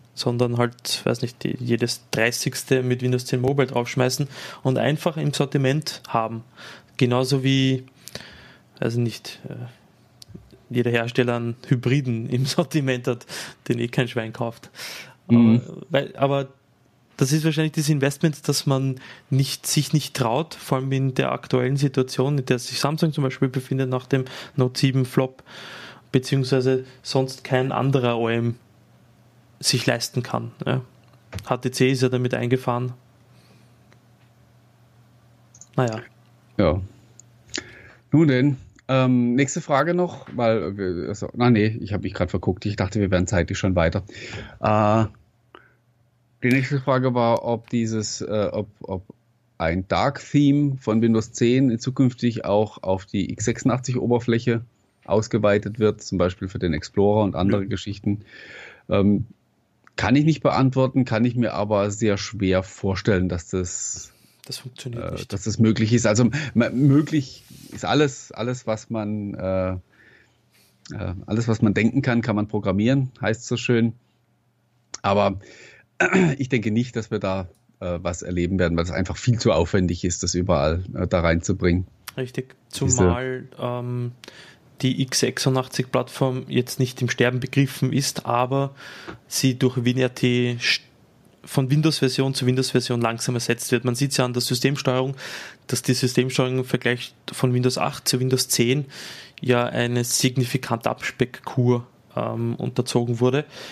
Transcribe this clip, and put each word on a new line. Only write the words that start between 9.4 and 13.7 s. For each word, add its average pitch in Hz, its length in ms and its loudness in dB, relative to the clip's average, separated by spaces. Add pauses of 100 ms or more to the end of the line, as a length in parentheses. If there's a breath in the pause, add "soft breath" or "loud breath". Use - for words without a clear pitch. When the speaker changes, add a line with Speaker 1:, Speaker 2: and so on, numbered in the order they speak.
Speaker 1:
äh, - 60 -12 (1160 loud breath)
jeder 120 220 0
Hersteller 120 460 0
einen 117 180 -4 (120)
Hybriden 123 640 0
im 131 160 -2
<laughs> 139 100 -4
Sortiment 135 520 0
hat, 120 180 -4 (440 loud breath)
den 120 100 0